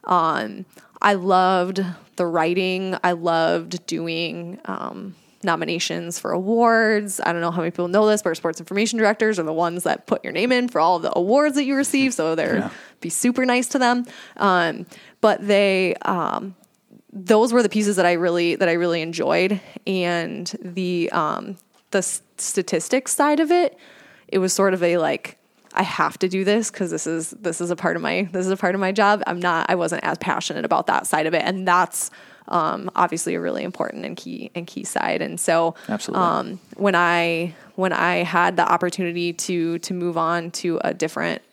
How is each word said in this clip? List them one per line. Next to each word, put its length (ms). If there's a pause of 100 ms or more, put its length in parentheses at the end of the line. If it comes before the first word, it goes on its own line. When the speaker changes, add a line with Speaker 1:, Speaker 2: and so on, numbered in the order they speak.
Speaker 1:
Um, 600 (360)
I 140
loved 680 (320)
the 100
writing. 800
I 80
loved 720
doing, 800
um, 520 (260)
nominations 800
for 140
awards. 920
I 60
don't 100
know 100
how 100
many 100
people 160
know 200
this, 140
but 140
sports 240
information 400
directors 400
are 40
the 100
ones 300
that 220
put 160
your 120
name 180
in 160
for 140
all 160
of 40
the 160
awards 380
that 80
you 140
receive. 360
So 220
they're 220
Speaker 2:
Yeah. 120 (300)
Speaker 1:
be 100
super 360
nice 240
to 100
them. 260 (300)
Um, 500 (360)
but 260
they, 540
um, 540 (580)
those 400
were 100
the 60
pieces 260
that 100
I 80
really, 420
that 120
I 60
really 280
enjoyed. 600 (260)
And 580 (160)
the, 520
um, 420 (360)
the 80
s-, 220 (160)
statistics 800
side 240
of 100
it, 280 (500)
it 120
was 120
sort 220
of 100
a, 140
like, 400 (360)
"I 100
have 360
to 80
do 160
this 260
'cause 220
this 160
is, 220 (100)
this 220
is 100
a 60
part 180
of 60
my, 320
this 120
is 60
a 60
part 180
of 60
my 100
job." 340
I'm 140
not, 300
I 60
wasn't 280
as 140
passionate 480
about 220
that 200
side 200
of 60
it. 120
And 200
that's, 460 (380)
um, 460
obviously 400
a 40
really 240
important 420
and 120
key, 380
and 100
key 180
side. 380
And 180
so, 360 (120)
Speaker 2:
Absolutely. 380
Speaker 1:
um, 340 (180)
when 180
I, 580 (220)
when 180
I 300
had 340
the 140
opportunity 640
to, 460
to 140
move 240
on 340
to 320
a 100
different 600